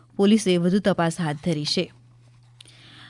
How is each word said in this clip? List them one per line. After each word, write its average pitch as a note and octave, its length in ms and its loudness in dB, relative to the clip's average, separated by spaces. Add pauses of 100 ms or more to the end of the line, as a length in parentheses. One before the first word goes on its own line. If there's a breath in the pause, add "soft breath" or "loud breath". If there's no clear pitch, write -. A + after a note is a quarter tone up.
(180)
પોલીસે G3 400 2
વધુ F3+ 220 2
તપાસ E3+ 400 0
હાથ D3 260 -4
ધરી D3+ 200 -2
છે. E3+ 260 -4 (1200 soft breath)